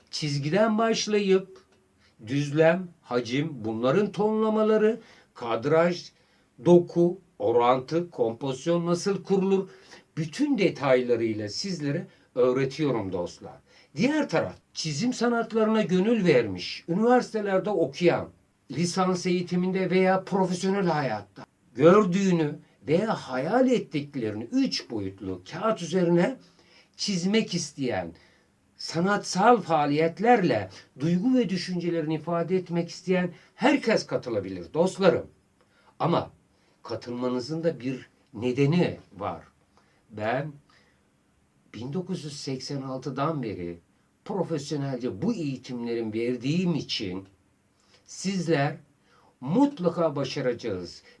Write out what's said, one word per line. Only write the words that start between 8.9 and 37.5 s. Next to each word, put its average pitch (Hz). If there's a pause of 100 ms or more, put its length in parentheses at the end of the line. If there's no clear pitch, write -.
kurulur, 190 (480)
bütün 247
detaylarıyla 120
sizlere 160 (280)
öğretiyorum 127
dostlar. 90 (420)
Diğer 269
taraf, 147 (180)
çizim 160
sanatlarına 226
gönül 185
vermiş, 113
üniversitelerde 208
okuyan, 160 (420)
lisans 180
eğitiminde 180
veya 185
profesyonel 190
hayatta 131 (300)
gördüğünü 175 (280)
veya 185
hayal 202
ettiklerini 135
üç 254
boyutlu 95 (100)
kağıt 202
üzerine 175 (600)
çizmek 196
isteyen, 107 (640)
sanatsal 202
faaliyetlerle 160 (300)
duygu 180
ve 233
düşüncelerini 170
ifade 170
etmek 170
isteyen 180 (240)
herkes 226
katılabilir 95
dostlarım. 180 (720)
Ama 165 (520)
katılmanızın 123